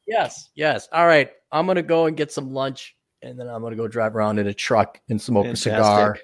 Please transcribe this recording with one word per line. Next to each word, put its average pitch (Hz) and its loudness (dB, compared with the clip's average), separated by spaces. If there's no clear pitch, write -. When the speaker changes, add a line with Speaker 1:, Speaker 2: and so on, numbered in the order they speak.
Speaker 1:
Yes, 208 -4
yes. 147 -2
All 170 4
right. 156 4
I'm 160 0
gonna 185 0
go 165 2
and 156 -2
get 147 -4
some 135 -8
lunch, 135 -6
and 127 -16
then 123 -12
I'm 117 -10
gonna 113 -8
go 113 -4
drive 110 -2
around 107 0
in 101 0
a 101 -4
truck - 0
and 107 -2
smoke 104 0
Speaker 2:
Fantastic. 117 -4
Speaker 1:
a 104 -2
cigar 104 4